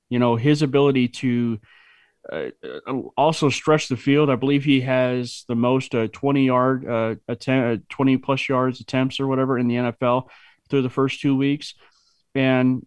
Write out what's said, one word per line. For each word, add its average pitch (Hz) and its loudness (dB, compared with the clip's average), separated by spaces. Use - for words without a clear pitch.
You 123 -2
know, 120 2
his 147 2
ability 139 2
to, 120 -2
uh, 69 -8
uh, 135 -6
also 151 2
stretch 151 2
the 131 -2
field. 139 2
I 131 2
believe 139 0
he 135 4
has 127 -2
the 120 -4
most, 127 0
uh, 113 0
twenty 139 0
yard, 127 2
uh, 113 -2
attempt, 120 0
uh, - -20
twenty 131 0
plus 135 -4
yards 127 -2
attempts 131 -4
or 139 -2
whatever 131 0
in 120 0
the 120 0
N 123 -2
F 120 -4
L 123 0
through 139 2
the 127 -2
first 135 -2
two 139 2
weeks. 139 -2
And, 127 2